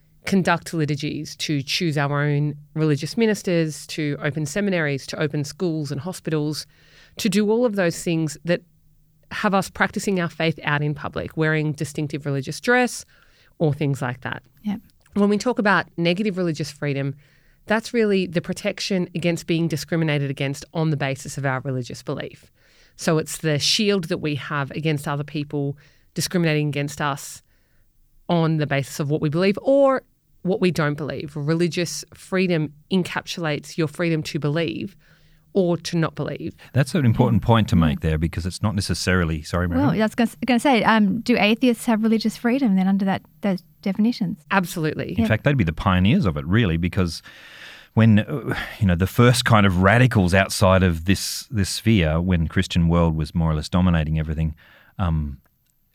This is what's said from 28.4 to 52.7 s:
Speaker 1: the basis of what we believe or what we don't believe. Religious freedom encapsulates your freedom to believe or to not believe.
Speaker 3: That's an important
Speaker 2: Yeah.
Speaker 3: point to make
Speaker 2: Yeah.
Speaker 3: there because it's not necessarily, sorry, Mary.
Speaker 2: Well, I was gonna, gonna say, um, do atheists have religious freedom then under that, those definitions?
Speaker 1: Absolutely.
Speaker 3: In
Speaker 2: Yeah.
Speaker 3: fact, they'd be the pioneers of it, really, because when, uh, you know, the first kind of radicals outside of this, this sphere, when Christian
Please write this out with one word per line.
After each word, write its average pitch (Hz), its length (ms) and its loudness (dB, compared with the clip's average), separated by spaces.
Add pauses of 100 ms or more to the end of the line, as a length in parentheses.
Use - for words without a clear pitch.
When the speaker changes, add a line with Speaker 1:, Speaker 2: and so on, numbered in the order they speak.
Speaker 1:
the 151 80 0
basis 139 340 -4
of 143 100 -4
what 151 100 0
we 156 80 0
believe 185 340 0
or 269 400 4 (400)
what 190 180 -2
we 185 100 4
don't 147 240 0
believe. 147 400 -8
Religious 165 680 -2 (100)
freedom 175 580 -2 (200)
encapsulates 165 840 -4
your 160 120 0
freedom 165 340 -2
to - 160 -6
believe 151 580 -4 (580)
or 175 240 2
to - 180 -6
not 160 180 0
believe. 147 400 -8 (180)
Speaker 3:
That's 131 220 0
an 156 100 2
important 120 380 4
Speaker 2:
Yeah. - 40 -10
Speaker 3:
point 113 220 4
to - 80 2
make 80 260 4
Speaker 2:
Yeah. 80 80 0
Speaker 3:
there 78 80 0
because 82 280 -4
it's - 160 -6
not 104 120 0
necessarily, 87 680 0
sorry, 87 260 -2
Mary. 254 120 0
Speaker 2:
Well, 285 100 2
I 165 80 -2
was 214 160 0
gonna, 233 160 2 (160)
gonna 240 140 2
say, 247 240 4
um, 214 360 4
do 240 160 2
atheists 233 500 2
have 220 160 2
religious 220 340 0
freedom 240 400 2
then 185 100 2
under 196 200 2
that, 190 160 0 (180)
those 190 220 -2 (200)
definitions? 208 560 -2 (120)
Speaker 1:
Absolutely. 175 640 -2
Speaker 3:
In 95 100 0
Speaker 2:
Yeah. 156 60 0
Speaker 3:
fact, 107 160 0
they'd 143 120 4
be 117 80 2
the 82 80 2
pioneers 98 540 4
of 78 100 0
it, 71 100 -6
really, 92 300 2
because 87 460 -2 (720)
when, 110 260 8
uh, 123 340 -4 (240)
you - 80 2
know, 92 80 4
the 87 120 2
first 120 400 4
kind 104 200 6
of 90 160 2
radicals 104 520 6
outside 95 480 4
of 85 240 2
this, - 440 -2
this 98 200 -2
sphere, 85 500 2
when 87 280 2
Christian 87 400 0